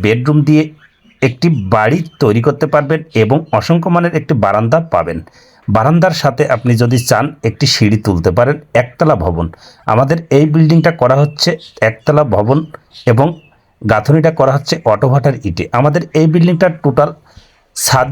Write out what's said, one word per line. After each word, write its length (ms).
বেডরুম 340
দিয়ে 160
একটি 260
বাড়ি 260
তৈরি 280
করতে 260
পারবেন 260
এবং 140
অসংখ্য 360
মানের 240
একটি 140
বারান্দা 360
পাবেন। 240
বারান্দার 540
সাথে 220
আপনি 160
যদি 160
চান 160
একটি 300
সিঁড়ি 320
তুলতে 320
পারেন, 180
একতলা 420
ভবন। 220
আমাদের 300
এই 160
বিল্ডিংটা 380
করা 200
হচ্ছে 280
একতলা 360
ভবন 220
এবং 160
গাঁথনিটা 500
করা 240
হচ্ছে 200
অটো 240
ভাটার 260
ইটে। 140
আমাদের 220
এই 140
বিল্ডিংটার 380
টোটাল 260
ছাদ 360